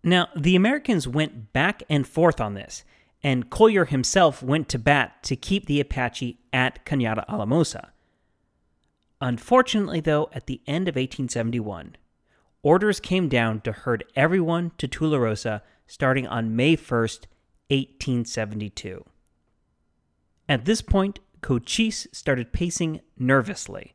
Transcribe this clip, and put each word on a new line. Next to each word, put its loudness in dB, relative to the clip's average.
Now, 2
the 2
Americans 2
went -4
back -2
and 0
forth 2
on -4
this, -14
and -2
Collier 6
himself 2
went 0
to -4
bat 0
to -4
keep -4
the 0
Apache -4
at -2
Cañada -2
Alamosa. -2
Unfortunately, 0
though, 0
at -12
the -8
end -2
of -4
eighteen -4
seventy-one, -6
orders 4
came 0
down 0
to -6
herd -4
everyone 0
to -4
Tularosa -2
starting 0
on -2
May 4
first, -4
eighteen -2
seventy-two. -8
At 0
this 0
point, 0
Cochise -2
started -4
pacing -4
nervously. 0